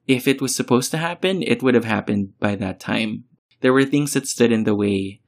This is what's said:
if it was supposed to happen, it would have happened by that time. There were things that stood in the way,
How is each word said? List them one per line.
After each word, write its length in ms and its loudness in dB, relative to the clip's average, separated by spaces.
if 220 0
it 140 0
was 120 -2
supposed 360 2
to 80 -4
happen, 440 -2
it 200 0
would 120 4
have 100 4
happened 540 -2
by 180 -2
that 220 -6
time. 460 -6
There 120 4
were 120 6
things 280 0
that 140 -2
stood 260 2
in 120 0
the 100 2
way, 540 -2